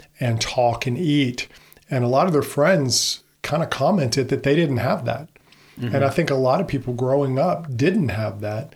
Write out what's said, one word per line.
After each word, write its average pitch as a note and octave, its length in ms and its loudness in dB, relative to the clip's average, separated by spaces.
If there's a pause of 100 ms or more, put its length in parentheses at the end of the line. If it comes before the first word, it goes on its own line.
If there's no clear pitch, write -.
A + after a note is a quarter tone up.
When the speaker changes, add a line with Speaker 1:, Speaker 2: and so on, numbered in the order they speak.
(180)
Speaker 1:
and A#2 220 0
talk A#2+ 440 -2
and B2 140 -2
eat. D3 480 0 (420)
And C3 140 0
a A#2+ 60 2
lot C#3 180 4
of F#3 60 2
their C#3+ 100 4
friends D3 800 0 (200)
kinda D#3+ 240 -2
commented C#3 640 0
that C3 120 0
they C#3 140 2
didn't C#3+ 220 2
have C3+ 260 -2
that. A#2+ 240 -6 (520)
Speaker 2:
Mm-hmm. A#2+ 140 -2
Speaker 1:
And C3+ 100 2
I C3+ 60 2
think D3+ 200 0
a C#3 40 0
lot C3 260 2
of F3+ 60 -2
people B2+ 260 -4
growing C3 460 0
up E3 380 -2
didn't D3 320 2
have G#2 320 -4
that. G#2+ 360 -8